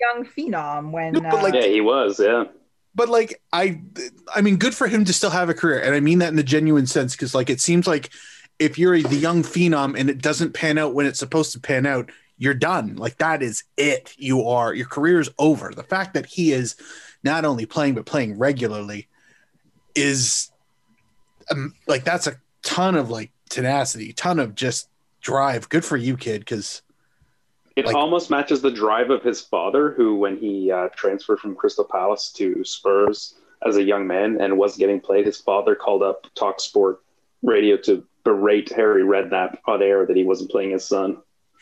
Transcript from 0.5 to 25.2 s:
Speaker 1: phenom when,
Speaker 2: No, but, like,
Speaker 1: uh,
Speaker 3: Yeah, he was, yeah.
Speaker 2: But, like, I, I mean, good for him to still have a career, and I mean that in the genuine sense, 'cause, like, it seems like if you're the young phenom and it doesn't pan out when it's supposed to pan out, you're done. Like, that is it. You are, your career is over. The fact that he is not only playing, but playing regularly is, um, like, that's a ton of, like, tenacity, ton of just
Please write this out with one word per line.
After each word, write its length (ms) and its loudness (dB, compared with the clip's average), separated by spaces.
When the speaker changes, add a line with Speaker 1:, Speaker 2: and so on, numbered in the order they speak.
Speaker 1:
phenom 380 -6
when, 220 -6
Speaker 2:
No, 80 0
but, 220 0
like, 120 2
Speaker 1:
uh, 20 2
Speaker 3:
Yeah, 100 2
he 140 2
was, 380 0
yeah. 240 2
Speaker 2:
But, 160 0
like, 320 0
I, 280 -2
I 60 0
mean, 160 4
good 180 0
for 120 0
him 180 2
to 80 0
still 180 0
have 180 0
a 60 0
career, 240 2
and 160 2
I 40 2
mean 200 4
that 100 2
in 60 -2
the 80 2
genuine 440 4
sense, 280 -2
'cause, 180 -6
like, 160 0
it 120 -2
seems 260 2
like 240 -2
if 200 0
you're 220 4
the 140 0
young 280 2
phenom 560 0
and 100 2
it 120 -4
doesn't 320 -2
pan 240 0
out 160 0
when 140 0
it's 120 -4
supposed 340 -2
to 60 -14
pan 260 0
out, 260 -2
you're 160 0
done. 400 -2
Like, 240 -8
that 240 0
is 200 -6
it. 400 -2
You 300 0
are, 260 0
your 140 -8
career 320 2
is 180 -2
over. 380 2
The 80 -14
fact 320 -4
that 100 -4
he 260 0
is 240 -2
not 220 0
only 220 -2
playing, 260 0
but 140 -6
playing 320 -4
regularly 680 -4
is, 540 0
um, 220 -6
like, 160 -2
that's 240 -2
a 80 -4
ton 320 0
of, 140 -2
like, 220 -10
tenacity, 640 -4
ton 260 -2
of 160 -4
just 340 -6